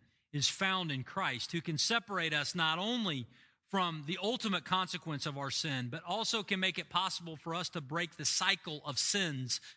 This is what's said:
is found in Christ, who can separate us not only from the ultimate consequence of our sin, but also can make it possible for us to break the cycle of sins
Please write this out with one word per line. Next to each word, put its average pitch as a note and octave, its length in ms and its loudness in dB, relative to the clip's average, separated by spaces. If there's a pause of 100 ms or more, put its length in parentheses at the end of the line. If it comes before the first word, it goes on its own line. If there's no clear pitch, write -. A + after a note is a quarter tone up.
(320)
is D3 160 2
found F#3+ 420 2
in C3 140 -2
Christ, C#3+ 480 -2
who E3+ 80 0
can D#3 180 -2
separate F#3 560 2
us C#3+ 200 0
not E3 240 2
only G3 480 0 (440)
from E3+ 360 0
the F3 140 -2
ultimate G3+ 440 0
consequence E3+ 600 -2
of C#3 120 -4
our C#3 120 -2
sin, C3 380 -2
but E3 160 -8
also G#3 380 0
can F#3+ 160 0
make F#3 200 0
it E3 120 -8
possible F3 460 -2
for E3 180 -4
us F3 140 -2
to E3+ 120 -6
break E3 360 -4
the D3+ 80 -8
cycle F3+ 600 2
of C#3+ 140 -2
sins C#3+ 640 2 (160)